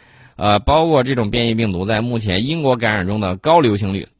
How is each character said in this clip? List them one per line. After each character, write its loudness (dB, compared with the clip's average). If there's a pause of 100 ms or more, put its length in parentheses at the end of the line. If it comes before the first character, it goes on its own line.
(360)
呃， 2
包 2
括 4
这 -2
种 -2
变 0
异 0
病 0
毒 -4
在 0
目 -4
前 -2
英 -4
国 2
感 -2
染 -2
中 -2
的 -2
高 2
流 2
行 -4
率， -8 (120)